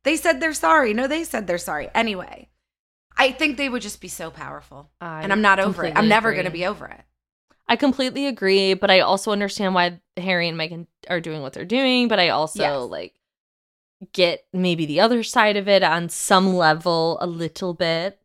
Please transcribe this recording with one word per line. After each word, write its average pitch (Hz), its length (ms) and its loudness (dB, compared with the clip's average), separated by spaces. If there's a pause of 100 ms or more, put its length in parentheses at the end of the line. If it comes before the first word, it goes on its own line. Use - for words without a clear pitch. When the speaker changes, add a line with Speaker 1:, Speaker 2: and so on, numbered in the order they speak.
Speaker 1:
"They 311 140 0
said 311 240 0
they're 320 120 -2
sorry. 311 400 2
No, 240 140 -2
they 311 160 -2
said 226 220 -6
they're 175 140 -4
sorry." 151 340 -8
Anyway, 208 560 -4 (680)
I 262 160 2
think 294 260 -2
they 277 120 -4
would 247 140 -6
just - 180 -14
be 190 60 -18
so 165 240 -12
powerful. 143 580 -18 (100)
Speaker 2:
I 165 220 -12
Speaker 1:
And 190 100 -2
I'm 202 120 2
not 190 160 6
over 190 240 0
it. 175 60 -4
I'm - 40 -10
Speaker 2:
completely 214 160 4
Speaker 1:
never 214 200 4
Speaker 2:
agree. 214 140 0
Speaker 1:
gonna 185 80 -4
be 170 140 -6
over 190 220 -6
it. - 140 -20 (680)
Speaker 2:
I 233 80 4
completely 262 500 0
agree, 196 480 2
but 190 160 0
I 190 120 8
also 190 300 0
understand 202 440 -2
why 175 240 0 (180)
Harry 180 320 -2
and 165 100 -8
Meghan 165 280 -8 (240)
are 175 100 -2
doing 156 220 -10
what 135 100 -12
they're - 120 -12
doing, 247 420 2
but 220 120 2
I 175 100 4
also, 156 340 -2
Speaker 1:
Yes. 139 260 -2
Speaker 2:
like, 87 240 -12 (1000)
get 170 380 0
maybe 175 360 0
the 147 120 -2
other 226 220 4
side 214 360 2
of 196 100 -4
it 196 160 6
on 170 260 0
some 190 460 2
level 165 680 2
a 180 60 -4
little 170 480 -6
bit. 165 500 -4